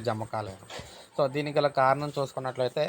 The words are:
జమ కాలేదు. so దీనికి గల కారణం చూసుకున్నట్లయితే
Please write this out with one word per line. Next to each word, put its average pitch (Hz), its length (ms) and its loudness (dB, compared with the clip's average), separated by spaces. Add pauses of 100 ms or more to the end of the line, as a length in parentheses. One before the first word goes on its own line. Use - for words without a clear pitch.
జమ 110 160 -2 (100)
కాలేదు. 101 320 -8 (520)
so 151 60 4 (120)
దీనికి 147 240 -2
గల 143 80 4 (120)
కారణం 135 380 4
చూసుకున్నట్లయితే 131 720 -2